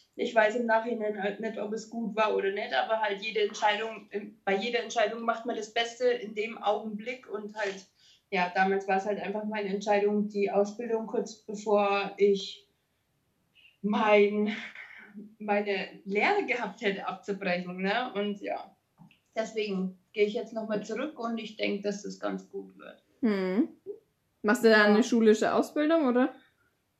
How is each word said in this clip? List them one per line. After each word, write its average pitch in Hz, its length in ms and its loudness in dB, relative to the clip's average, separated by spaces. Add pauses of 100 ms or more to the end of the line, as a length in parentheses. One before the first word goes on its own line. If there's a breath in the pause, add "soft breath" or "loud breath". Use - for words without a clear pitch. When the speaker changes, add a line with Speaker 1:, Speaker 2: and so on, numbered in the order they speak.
(160 soft breath)
Speaker 1:
Ich 240 180 -2
weiß 214 240 4
im 233 80 0
Nachhinein 220 560 0
halt 202 200 -4
nicht, 208 160 -6
ob 208 160 -6
es - 160 -8
gut 220 260 -6
war 214 200 2
oder 196 160 0
nicht, 220 220 -6
aber 220 280 0
halt 202 200 -2
jede 214 200 -2
Entscheidung, 208 720 -2
ähm, 202 340 -10
bei 196 100 2
jeder 233 260 -2
Entscheidung 226 420 -2
macht 226 220 -2
man 233 120 -4
das 214 160 -10
Beste 233 360 0
in 214 260 -4
dem 226 220 -4
Augenblick 214 720 -4
und 208 260 -8
halt, 202 300 -4 (440 soft breath)
ja, 180 260 0
damals 190 320 2
war 190 100 2
es 196 80 -2
halt 202 160 -2
einfach 202 220 -6
meine 208 260 -4
Entscheidung, 208 600 2
die 202 220 0
Ausbildung 226 560 0
kurz - 280 -4
bevor 202 840 0
ich 196 480 2 (1160 soft breath)
mein, 208 760 4 (800 loud breath)
meine 208 680 -2
Lehre 277 400 2
gehabt 240 360 -4
hätte, 190 260 -2
abzubrechen, 185 720 -4
ne? 220 340 0
Und 202 260 -2
ja, - 320 -8 (600)
deswegen 208 640 -4 (160)
gehe 208 120 6
ich 208 80 -4
jetzt 226 200 -6
nochmal 214 300 -4
zurück 254 360 -6
und 233 200 -4
ich 208 180 -12
denk, 202 260 -2
dass 202 200 -4
das 95 180 -10
ganz 95 280 -6
gut - 280 -12
wird. - 260 -20 (180)
Speaker 2:
Hm. 202 460 2 (760)
Machst 226 200 2
du 226 60 8
da 214 100 8
Speaker 1:
Ja. 208 60 8
Speaker 2:
eine 208 180 6
schulische 220 500 6
Ausbildung, 302 540 2
oder? 247 260 2 (680 soft breath)